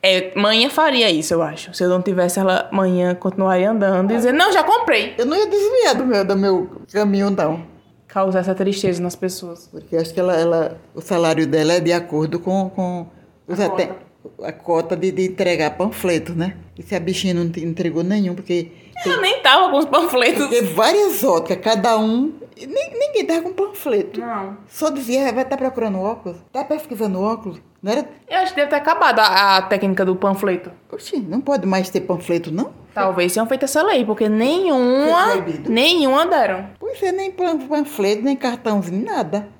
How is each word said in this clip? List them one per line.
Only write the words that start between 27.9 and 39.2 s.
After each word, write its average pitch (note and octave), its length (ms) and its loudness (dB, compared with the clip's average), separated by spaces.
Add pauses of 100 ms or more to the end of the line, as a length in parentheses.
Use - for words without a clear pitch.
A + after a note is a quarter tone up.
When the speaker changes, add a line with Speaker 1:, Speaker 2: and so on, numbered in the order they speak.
Speaker 2:
era C#4 160 -2 (200)
Speaker 1:
Eu F4 100 -2
acho F#4 160 -2
que C#4 60 -2
deve C#4+ 100 2
ter D4+ 60 2
acabado D4 420 2
a, G3 400 6
a F#3+ 40 2
técnica F#3+ 420 0
do F#3 120 2
panfleto. F#3+ 540 -2 (200)
Speaker 2:
Oxi, - 280 -8
não G3 220 -4
pode C4+ 260 0
mais F#3+ 240 0
ter F#3+ 100 0
panfleto, E3+ 520 -4
não? G3+ 200 -4 (220)
Speaker 1:
Talvez F3+ 400 0
tenham A3 120 0
feito C4 180 0
essa D4+ 180 0
lei, E4+ 220 2
porque G#3+ 240 0
nenhuma, C#4 1000 2
Speaker 2:
Foi A#4 160 0
proibido. D4+ 280 -6
Speaker 1:
nenhuma C#4+ 560 4
deram. G3+ 400 0 (120)
Speaker 2:
Pois A4+ 240 -8
é, F#4 100 0
nem G4 200 -4
pan-, F4+ 260 -2
panfleto, C4 640 -2
nem C#4 140 0
cartãozinho, G#3+ 680 -2
nada. G#3 440 -4 (120)